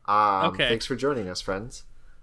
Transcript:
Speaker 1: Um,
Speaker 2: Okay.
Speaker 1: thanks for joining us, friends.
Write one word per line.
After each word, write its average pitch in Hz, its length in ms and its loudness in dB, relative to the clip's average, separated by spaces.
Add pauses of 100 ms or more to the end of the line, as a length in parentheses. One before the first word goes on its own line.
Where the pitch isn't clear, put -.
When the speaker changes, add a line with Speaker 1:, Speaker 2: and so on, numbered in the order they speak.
Speaker 1:
Um, 190 460 4
Speaker 2:
Okay. 139 160 0
Speaker 1:
thanks 113 180 0
for 131 100 -2
joining 120 320 0
us, 90 120 -6
friends. 101 440 -6 (380)